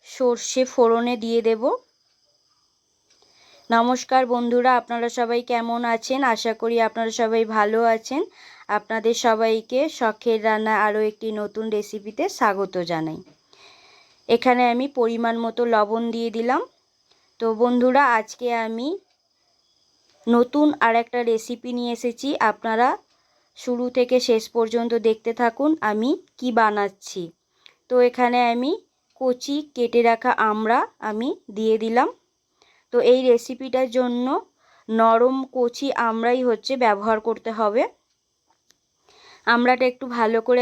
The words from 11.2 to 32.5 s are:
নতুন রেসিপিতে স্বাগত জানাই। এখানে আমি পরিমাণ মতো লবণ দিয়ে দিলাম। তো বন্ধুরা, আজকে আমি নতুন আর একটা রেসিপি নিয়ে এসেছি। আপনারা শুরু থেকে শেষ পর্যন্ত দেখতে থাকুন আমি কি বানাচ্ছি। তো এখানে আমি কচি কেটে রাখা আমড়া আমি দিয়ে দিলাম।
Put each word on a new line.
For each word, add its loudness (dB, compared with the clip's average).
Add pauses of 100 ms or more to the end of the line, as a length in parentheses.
নতুন -6
রেসিপিতে -6
স্বাগত 0
জানাই। -4 (1080)
এখানে 2
আমি -2
পরিমাণ -2
মতো -4
লবণ 0
দিয়ে -4
দিলাম। -2 (760)
তো -2
বন্ধুরা, 4 (120)
আজকে -4
আমি -4 (1400)
নতুন 2 (120)
আর 2
একটা -2
রেসিপি -4
নিয়ে -4
এসেছি। -6 (100)
আপনারা 0 (720)
শুরু -4
থেকে 2
শেষ 0
পর্যন্ত -2
দেখতে 0
থাকুন 0 (100)
আমি -2 (280)
কি -4
বানাচ্ছি। -2 (680)
তো -2
এখানে 2 (120)
আমি -2 (500)
কচি -2 (180)
কেটে 0
রাখা 2
আমড়া 2 (200)
আমি -6 (220)
দিয়ে 0
দিলাম। 0 (840)